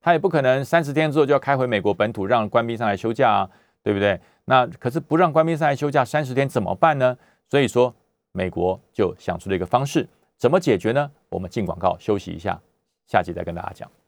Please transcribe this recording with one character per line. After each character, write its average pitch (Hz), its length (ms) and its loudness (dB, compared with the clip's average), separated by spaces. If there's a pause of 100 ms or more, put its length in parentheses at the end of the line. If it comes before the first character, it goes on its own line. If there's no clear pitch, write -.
他 175 120 2
也 165 60 4
不 196 80 -2
可 165 140 2
能 131 240 2
三 170 180 2
十 143 80 -6
天 151 220 0
之 143 60 0
后 147 80 4
就 143 80 4
要 139 40 4
开 139 160 0
回 131 120 0
美 107 160 0
国 101 100 2
本 98 220 0
土， 101 100 -4
让 107 240 0
官 117 180 2
兵 117 80 -4
上 110 140 -2
来 101 80 0
休 110 160 -4
假 120 180 2
啊， 98 200 0 (320)
对 104 100 0
不 98 80 0
对？ 101 180 2 (280)
那 127 200 4 (120)
可 - 100 -4
是 135 100 -4
不 156 200 -2
让 175 120 4
官 160 140 2
兵 165 100 0
上 156 140 0
来 139 80 0
休 147 140 -4
假 139 120 2
三 151 220 -2
十 131 80 -8
天 135 160 0
怎 120 140 -2
么 90 120 -4
办 151 240 2
呢？ 127 160 2 (360)
所 143 100 2
以 127 80 2
说， 123 260 2 (380)
美 95 160 -4
国 90 320 -4 (100)
就 92 280 -2
想 85 200 -6
出 98 120 -8
了 95 40 0
一 92 40 -2
个 87 80 -4
方 123 180 0
式， 143 240 -2 (300)
怎 127 120 2
么 180 80 2
解 131 200 2
决 110 140 -2
呢？ 143 180 -2 (180)
我 87 100 -8
们 90 120 -8
进 104 160 -4
广 82 120 -6
告 90 200 0
休 104 180 -2
息 101 140 -10
一 85 80 -10
下， 90 200 -6 (480)
下 - 160 0
集 85 120 -6
再 85 100 -8
跟 85 100 -8
大 85 60 -10
家 - 140 -10
讲。 - 160 -18 (180)